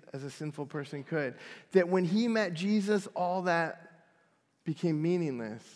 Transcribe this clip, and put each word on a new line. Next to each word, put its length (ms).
as 120
a 60
sinful 360
person 380
could, 300
that 160
when 160
he 240
met 260
Jesus, 600
all 280
that 480
became 380
meaningless 600